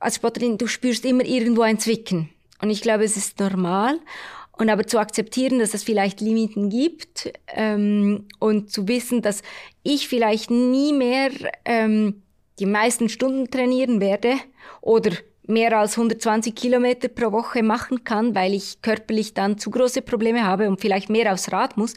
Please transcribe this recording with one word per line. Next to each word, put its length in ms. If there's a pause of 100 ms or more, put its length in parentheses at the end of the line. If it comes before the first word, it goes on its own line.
als 160
Sportlerin, 420
du 80
spürst 380
immer 200
irgendwo 380
ein 160
Zwicken. 520 (300)
Und 100
ich 120
glaube, 220
es 120
ist 220
normal. 600 (540)
Und 180
aber 160
zu 120
akzeptieren, 600
dass 140
es 100
vielleicht 360
Limiten 500
gibt, 600 (220)
ähm, 720 (140)
und 320
zu 160
wissen, 340
dass 200 (420)
ich 240
vielleicht 420
nie 420
mehr, 380 (340)
ähm, 580 (360)
die 80
meisten 420
Stunden 420
trainieren 500
werde 340 (460)
oder 320 (340)
mehr 320
als 180
hundertzwanzig 600
Kilometer 500
pro 240
Woche 320
machen 400
kann, 320
weil 180
ich 300
körperlich 500
dann 260
zu 120
große 320
Probleme 420
habe 240
und 120
vielleicht 280
mehr 240
aufs 200
Rad 240
muss. 200